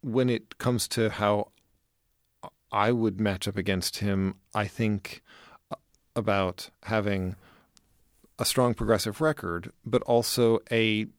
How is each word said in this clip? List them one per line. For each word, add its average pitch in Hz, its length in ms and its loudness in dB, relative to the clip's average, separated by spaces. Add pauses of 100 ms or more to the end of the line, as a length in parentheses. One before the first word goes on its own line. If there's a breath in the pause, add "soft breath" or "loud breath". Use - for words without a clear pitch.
when 127 300 0
it - 260 -4
comes 123 300 -2
to 110 240 0
how 104 380 0 (1200)
I 107 200 4
would 110 300 0
match 98 260 0
up 98 80 -6
against 95 440 -2
him, 98 360 0 (200)
I 104 100 0
think 107 560 -4 (960 loud breath)
about 98 560 -2 (120)
having 98 520 -2 (1000 soft breath)
a 120 80 -2
strong 123 280 2
progressive 110 480 0
record, 92 500 -4 (140)
but 117 160 0
also 117 580 4 (120)
a 110 340 2 (140)